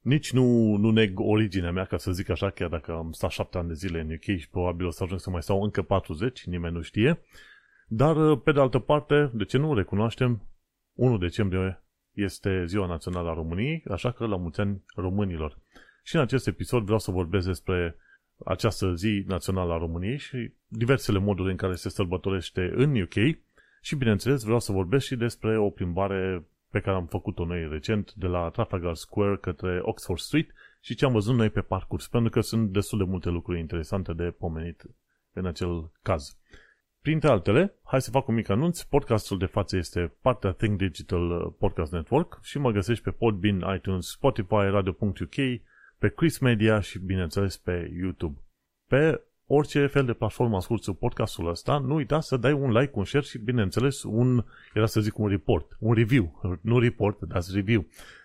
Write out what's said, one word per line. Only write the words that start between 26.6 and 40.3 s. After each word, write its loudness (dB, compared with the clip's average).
pe 0
care -2
am -4
făcut-o -4
noi -4
recent, -4
de -6
la 0
Trafalgar -4
Square -2
către -4
Oxford -4
Street -2
și -10
ce 0
am 4
văzut 2
noi 4
pe -2
parcurs, -6
pentru 2
că 2
sunt 0
destul -2
de 2
multe -2
lucruri -2
interesante -4
de -4
pomenit -8
în -6
acel -4
caz. -4
Printre 2
altele, 4
hai 0
să -6
fac 0
un 2
mic -2
anunț, 2
podcastul 0
de 0
față -2
este -2
partea 0